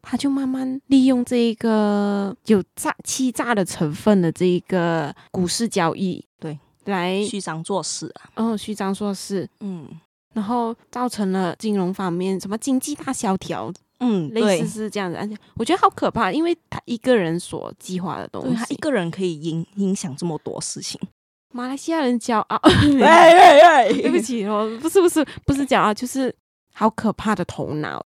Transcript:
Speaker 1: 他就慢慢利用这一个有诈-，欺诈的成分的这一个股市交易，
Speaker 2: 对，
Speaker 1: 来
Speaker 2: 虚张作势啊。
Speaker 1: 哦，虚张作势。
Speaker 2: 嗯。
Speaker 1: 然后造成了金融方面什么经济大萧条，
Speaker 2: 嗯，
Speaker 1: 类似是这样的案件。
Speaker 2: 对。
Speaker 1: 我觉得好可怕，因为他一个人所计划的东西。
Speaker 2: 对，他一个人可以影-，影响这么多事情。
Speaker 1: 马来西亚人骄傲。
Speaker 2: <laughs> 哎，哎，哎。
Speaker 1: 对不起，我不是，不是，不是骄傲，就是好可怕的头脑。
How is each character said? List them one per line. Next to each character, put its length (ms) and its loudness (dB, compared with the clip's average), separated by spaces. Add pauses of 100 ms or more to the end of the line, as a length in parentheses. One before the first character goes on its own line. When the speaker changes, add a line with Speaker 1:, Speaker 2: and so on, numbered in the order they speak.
Speaker 1:
他 120 -8
就 140 -2
慢 180 -2
慢 320 -6 (100)
利 180 6
用 180 4
这 120 -2
一 180 2
个 880 0
有 180 4 (140)
诈-， 260 -4
欺 300 -2
诈 220 -2
的 100 2
成 300 -4
分 260 4
的 100 2
这 140 -4
一 160 2
个 560 -2 (140)
股 180 -2
市 180 -4
交 280 0
易， 280 -4 (160)
Speaker 2:
对， 220 -12 (240)
Speaker 1:
来 400 -4
Speaker 2:
虚 160 -6
张 240 -10
作 180 -4
势 340 -10
啊。 180 -20
Speaker 1:
哦， 200 -2
虚 200 -8
张 180 -4
作 220 -4
势。 340 -8 (120)
Speaker 2:
嗯。 280 -12 (460)
Speaker 1:
然 80 -4
后 320 -4 (160)
造 160 -6
成 240 -4
了 260 -2
金 200 -4
融 160 0
方 180 -6
面 300 -4
什 80 -12
么 80 -6
经 240 -2
济 140 -8
大 180 -8
萧 240 -2
条， 340 -8 (300)
Speaker 2:
嗯， 320 0
Speaker 1:
类 300 2
似 40 -2
是 220 -8
这 100 -8
样 140 -4
的 60 -8
案 100 -8
件。 80 -10
Speaker 2:
对。 60 -20 (140)
Speaker 1:
我 60 -6
觉 120 0
得 40 -2
好 120 2
可 200 -2
怕， 220 -2
因 100 0
为 140 0 (140)
他 160 -10
一 100 -6
个 180 2
人 240 2
所 400 -10
计 220 -8
划 160 -8
的 120 -12
东 160 -12
西。 40 -4
Speaker 2:
对， 80 0
他 140 -6
一 60 -4
个 140 -4
人 200 -2
可 120 -8
以 160 -4
影-， 280 -6 (100)
影 180 0
响 220 -8
这 80 -8
么 140 -4
多 200 -10
事 220 -10
情。 180 -12 (520)
Speaker 1:
马 180 -10
来 80 -8
西 160 -6
亚 80 0
人 180 0
骄 200 -2
傲。 180 -4
Speaker 2:
<laughs> 80 -4 (400)
哎， 0 -
哎， 560 10
哎。 320 8
Speaker 1:
对 180 0
不 80 2
起， 280 -4
我 200 -2 (120)
不 100 -6
是， 140 4
不 40 4
是， 160 2 (220)
不 80 0
是 140 -2
骄 120 2
傲， 140 4
就 140 -6
是 280 -4 (380)
好 160 0
可 240 -2
怕 220 -4
的 100 -4
头 300 -8
脑。 320 -8